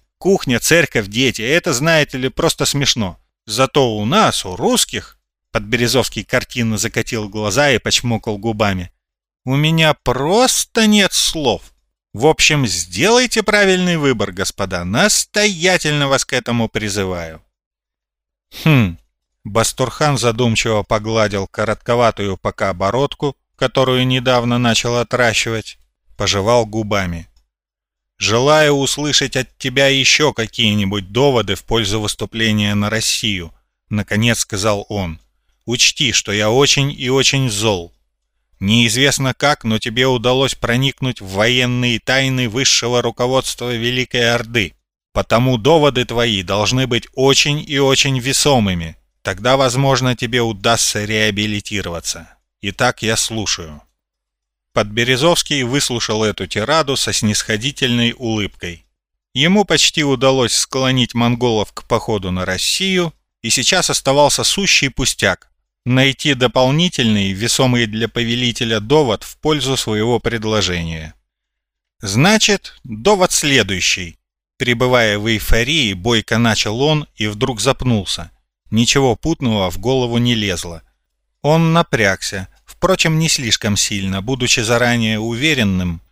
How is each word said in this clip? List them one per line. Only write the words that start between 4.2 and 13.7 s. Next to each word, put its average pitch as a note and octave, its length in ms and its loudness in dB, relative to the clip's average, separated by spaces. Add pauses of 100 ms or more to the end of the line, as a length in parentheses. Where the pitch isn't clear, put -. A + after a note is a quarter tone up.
у F2+ 120 -10
русских», D#3 600 -2 (340)
Подберезовский A2+ 720 0
картинно A#2 560 -2
закатил A2 500 -4
глаза G#2+ 440 0
и A2 60 2
почмокал A2 600 -2
губами, G2+ 540 -2 (520)
«у C3 120 -2
меня D#3 380 2
просто F#3+ 920 0
нет G#3 260 4
слов». - 580 -2 (420)
В G#2+ 140 0
общем, D3+ 400 4
сделайте B2+ 760 0
правильный F#3+ 540 2